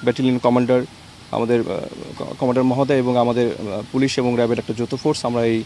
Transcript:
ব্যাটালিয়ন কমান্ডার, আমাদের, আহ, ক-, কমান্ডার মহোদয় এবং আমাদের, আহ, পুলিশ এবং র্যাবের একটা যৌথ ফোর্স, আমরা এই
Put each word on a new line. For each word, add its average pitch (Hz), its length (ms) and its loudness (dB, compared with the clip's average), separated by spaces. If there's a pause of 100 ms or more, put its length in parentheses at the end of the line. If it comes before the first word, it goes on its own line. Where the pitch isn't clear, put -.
ব্যাটালিয়ন 127 340 2
কমান্ডার, 123 440 4 (500)
আমাদের, 117 300 0
আহ, - 80 -4 (480)
ক-, - 220 -8
কমান্ডার 127 240 2
মহোদয় 131 340 2
এবং 123 200 2
আমাদের, 120 300 2
আহ, 101 340 -4 (100)
পুলিশ 135 260 0
এবং 123 180 0
র্যাবের 120 240 2
একটা 120 180 -6
যৌথ 120 180 -4
ফোর্স, 151 300 -2
আমরা 120 200 0
এই 113 200 0